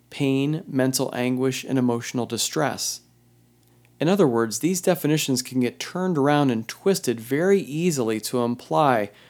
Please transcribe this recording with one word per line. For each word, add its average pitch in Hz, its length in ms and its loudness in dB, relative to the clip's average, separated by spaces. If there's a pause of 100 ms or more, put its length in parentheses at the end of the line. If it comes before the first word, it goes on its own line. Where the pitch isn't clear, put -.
pain, 139 560 0
mental 131 480 0
anguish, 127 520 -2
and 135 120 -2
emotional 120 480 -2
distress. - 760 -4 (1000)
In 143 80 0
other 185 200 4
words, 113 320 0
these 180 200 0
definitions 151 600 0
can 127 180 -4
get 120 220 -2
turned 180 360 -2
around 143 320 4
and 113 160 0
twisted 175 540 -2
very 156 400 2
easily 131 640 0
to 123 220 -2
imply 120 640 2 (200)